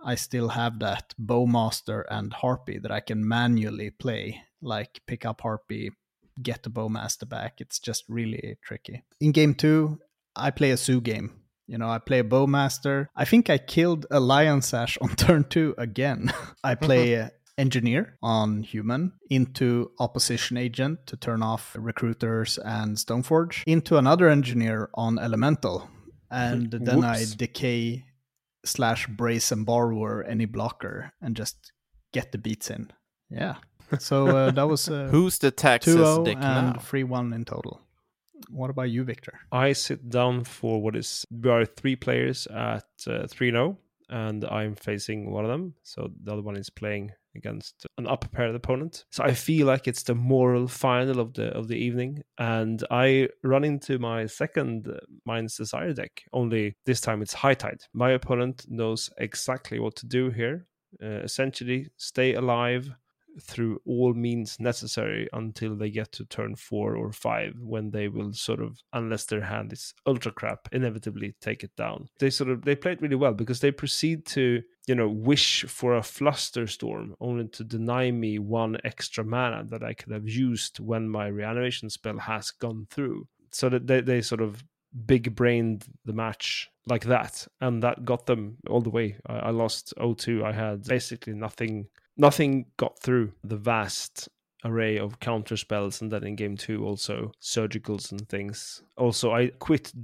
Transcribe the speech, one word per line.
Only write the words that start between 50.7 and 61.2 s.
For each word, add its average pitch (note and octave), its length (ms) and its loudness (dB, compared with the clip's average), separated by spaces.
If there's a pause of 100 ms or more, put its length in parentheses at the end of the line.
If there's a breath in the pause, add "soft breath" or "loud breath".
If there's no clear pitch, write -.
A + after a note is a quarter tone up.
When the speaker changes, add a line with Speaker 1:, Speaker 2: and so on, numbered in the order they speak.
Speaker 2:
of A#2 140 -4
the, A2 140 -2
of A2+ 200 -6
the A2+ 80 -4
evening, B2 460 -2 (160)
and A2+ 520 0
I C3+ 380 6 (160)
run C3+ 200 4
into C#3+ 340 0
my A2+ 280 -2
second, A#2+ 600 -4
uh, C#2+ 100 -8 (260)
Mind's A2+ 320 -4
Desire C#3 360 -4
deck, - 300 -10 (100)
only A2+ 440 0 (100)
this B2 140 2
time A2 220 -2
it's G2+ 120 -8
High C#3 200 4
Tide. - 280 -6 (100)
My B2 200 2
opponent B2+ 560 -2
knows A2+ 500 -4
exactly A#2 600 -6
what A2+ 180 -4
to - 100 -14
do B2+ 240 2
here. A#2+ 360 -4 (360)
Uh, G#2+ 180 -6